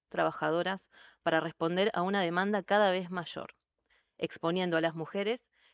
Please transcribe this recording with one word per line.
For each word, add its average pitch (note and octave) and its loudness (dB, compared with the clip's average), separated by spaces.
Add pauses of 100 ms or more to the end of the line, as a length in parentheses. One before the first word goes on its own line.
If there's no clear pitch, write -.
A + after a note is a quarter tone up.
trabajadoras E3+ -2 (320)
para D#3+ 2
responder E3 0
a F3 0
una G3 0
demanda F#3+ 0
cada G#3 4
vez F3+ -2
mayor, - -8 (640)
exponiendo E3+ 0
a D#3+ 4
las E3 2
mujeres G3 -4 (340)